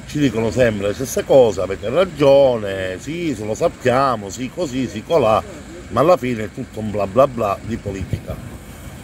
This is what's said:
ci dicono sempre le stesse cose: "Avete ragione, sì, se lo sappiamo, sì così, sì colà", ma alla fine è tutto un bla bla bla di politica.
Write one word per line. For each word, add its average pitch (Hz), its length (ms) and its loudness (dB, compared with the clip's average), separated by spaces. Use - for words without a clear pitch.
ci 151 100 -6
dicono 113 320 0
sempre 104 380 2
le 104 60 -2
stesse 135 300 -6
cose: 120 360 6
"Avete 95 280 -4
ragione, 131 1120 2
sì, 160 380 -6
se 104 80 -8
lo 107 100 -4
sappiamo, 123 720 0
sì 117 240 -10
così, 131 360 -4
sì 107 180 -10
colà", 110 340 4
ma 110 100 0
alla 165 160 6
fine 120 280 -4
è 104 80 -8
tutto - 280 -10
un 107 100 -6
bla 101 160 -2
bla 117 220 4
bla 113 340 -2
di 107 140 -6
politica. - 580 -8